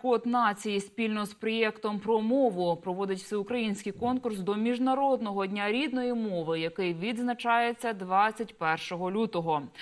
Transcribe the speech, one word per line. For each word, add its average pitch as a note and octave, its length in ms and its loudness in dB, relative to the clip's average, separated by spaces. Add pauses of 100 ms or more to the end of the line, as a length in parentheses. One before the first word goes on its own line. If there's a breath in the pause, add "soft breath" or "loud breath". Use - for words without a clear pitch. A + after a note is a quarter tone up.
«Код A#3+ 240 2
нації» G#3+ 560 2
спільно G#3+ 440 -2
з G3+ 80 -8
проєктом A3 680 -2
про G#3+ 220 2
мову A3 540 2
проводить F#3 440 -4
всеукраїнський G#3 720 -2
конкурс A#3+ 460 -2
до F#3+ 180 -2
Міжнародного A#3+ 880 2
дня G3+ 260 -2
рідної B3 420 0
мови, E3+ 460 -2
який E3+ 340 -2
відзначається A#3 1000 0
двадцять G3 640 0
першого E3+ 540 0
лютого. E3+ 500 0 (200 loud breath)